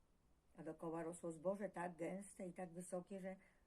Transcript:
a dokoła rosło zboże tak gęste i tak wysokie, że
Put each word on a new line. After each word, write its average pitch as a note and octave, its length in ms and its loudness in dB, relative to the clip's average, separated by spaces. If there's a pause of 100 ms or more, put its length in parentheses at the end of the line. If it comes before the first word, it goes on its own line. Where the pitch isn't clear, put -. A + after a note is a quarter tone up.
(580)
a D#3+ 60 -8
dokoła D#3+ 400 0
rosło E3+ 280 0
zboże F#3 380 4
tak F3 280 0
gęste F#3 500 -2
i F3 60 -4
tak F3+ 200 -4
wysokie, F3+ 460 -2
że F#3+ 160 -2 (320)